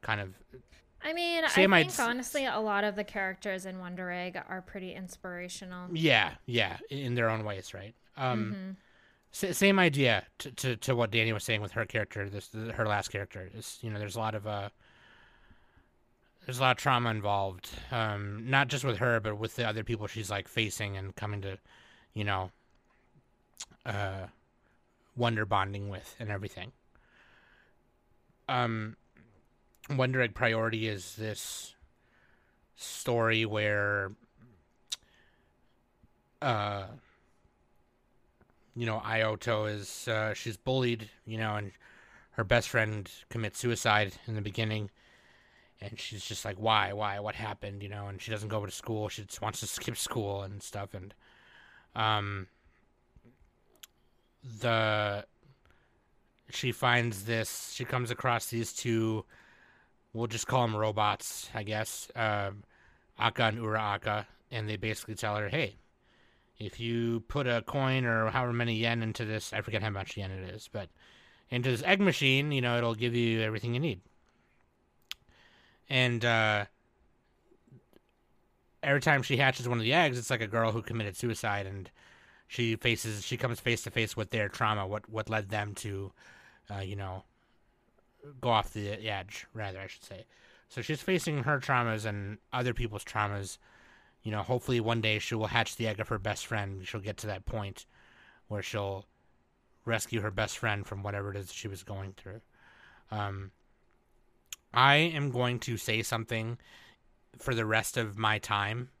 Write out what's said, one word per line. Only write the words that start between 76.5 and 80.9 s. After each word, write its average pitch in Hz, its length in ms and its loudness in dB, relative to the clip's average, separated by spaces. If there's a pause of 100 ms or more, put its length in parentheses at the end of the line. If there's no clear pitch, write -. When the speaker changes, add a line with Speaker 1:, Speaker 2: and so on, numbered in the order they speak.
Speaker 1:
every 143 180 4
time 143 220 6
she 135 140 2
hatches 131 320 4
one 123 100 2
of 110 60 0
the 117 80 4
eggs, 151 260 6
it's 117 120 -6
like 120 100 0
a 113 60 -2
girl 113 260 2
who 113 80 0
committed 110 360 -4